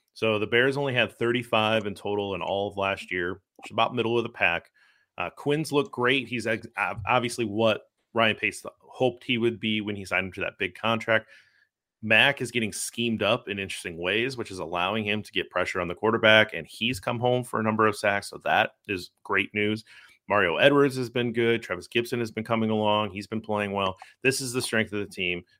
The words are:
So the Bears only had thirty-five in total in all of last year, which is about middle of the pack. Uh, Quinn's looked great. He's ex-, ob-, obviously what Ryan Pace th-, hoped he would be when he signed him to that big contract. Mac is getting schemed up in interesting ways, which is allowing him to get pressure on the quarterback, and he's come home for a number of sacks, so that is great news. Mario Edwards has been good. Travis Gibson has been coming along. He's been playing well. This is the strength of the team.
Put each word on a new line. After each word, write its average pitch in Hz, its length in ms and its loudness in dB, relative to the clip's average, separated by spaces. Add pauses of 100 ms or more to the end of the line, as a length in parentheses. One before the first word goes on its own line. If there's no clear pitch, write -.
(140)
So 110 240 0
the 104 80 -2
Bears 123 320 2
only 139 160 -2
had 117 180 0
thirty-five 113 720 0
in 101 80 -6
total 101 400 -4
in 85 60 -6
all 98 280 -2
of 95 100 -8
last 98 340 -2
year, 90 220 -2 (220)
which - 100 -20
is - 60 -14
about 113 220 0
middle 117 220 0
of 117 60 2
the 113 80 -8
pack. 87 400 0 (480)
Uh, 87 100 -4
Quinn's 147 420 -2
looked 139 220 0
great. 123 360 0
He's 113 180 -6
ex-, 113 200 -2 (120)
ob-, 101 280 -4
obviously 120 380 2
what 107 380 2 (320)
Ryan 113 220 4
Pace - 260 -4
th-, - 180 -14
hoped - 440 -2
he 127 120 0
would 113 240 0
be 107 220 -2
when 101 120 -6
he 101 120 -10
signed 92 200 -2
him 90 60 -10
to - 80 -12
that - 180 -6
big 95 160 -4
contract. 110 540 0 (720)
Mac 113 380 4
is 120 100 -4
getting 110 220 -2
schemed 117 500 -4
up 113 260 0
in 101 100 -6
interesting 90 400 -8
ways, 113 400 -2
which 110 120 -8
is 95 80 -10
allowing 90 460 -2
him 104 180 -2
to - 100 -18
get 90 180 -2
pressure 90 300 -2
on 87 80 -2
the 87 60 -6
quarterback, 110 600 6
and 80 120 -8
he's 120 340 -6
come 120 180 -4
home 123 260 0
for 113 160 -4
a - 20 0
number 110 240 4
of 104 100 2
sacks, 101 340 0
so - 140 -14
that 87 260 2 (180)
is 92 220 -6 (120)
great 98 320 -2
news. 107 300 -2 (440)
Mario 92 280 4
Edwards 139 400 6
has 127 120 -4
been 120 240 -2
good. 117 300 0
Travis 90 240 -8
Gibson 117 320 -2
has 113 120 -4
been 110 140 -8
coming 113 260 0
along. 107 400 2
He's 104 160 -12
been 110 140 -8
playing 104 320 -2
well. 98 240 -2 (260)
This 135 180 0
is 127 120 -8
the 127 100 -2
strength 110 300 -2
of 104 80 -4
the 98 60 -6
team. 87 360 -6 (180)